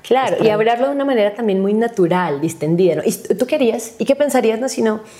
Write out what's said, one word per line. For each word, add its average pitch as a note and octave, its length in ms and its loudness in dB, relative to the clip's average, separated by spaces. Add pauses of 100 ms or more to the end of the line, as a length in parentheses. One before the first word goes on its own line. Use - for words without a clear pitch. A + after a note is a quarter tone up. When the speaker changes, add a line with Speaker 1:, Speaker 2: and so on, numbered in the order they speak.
Speaker 1:
Claro, B3 300 0
Speaker 2:
Es - 60 0
por A3 80 2
Speaker 1:
y - 20 6
Speaker 2:
ahí. G#3+ 60 4
Speaker 1:
hablarlo A#3 340 0
de C#4+ 60 -2
una C#4 100 -2
manera G#3+ 300 0
también G3+ 260 0
muy G3+ 140 0
natural, F3+ 640 0
distendida, E3 560 0
¿no? D3+ 80 -4
"¿Y - 80 2
tú - 340 -2
qué D#4 100 -2
harías? A#3+ 420 -2
¿Y - 80 -4
qué C4+ 100 2
pensarías, A#3 420 0
no? C4 120 -4
Si B3+ 100 -6
no, A3 200 0 (200)